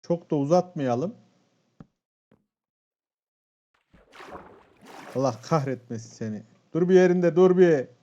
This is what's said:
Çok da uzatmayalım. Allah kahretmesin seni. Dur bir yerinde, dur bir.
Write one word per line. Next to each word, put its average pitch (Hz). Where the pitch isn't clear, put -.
Çok -
da 160
uzatmayalım. 151
Allah 127
kahretmesin 131
seni. 107
Dur 175
bir 190
yerinde, 180
dur 185
bir. 160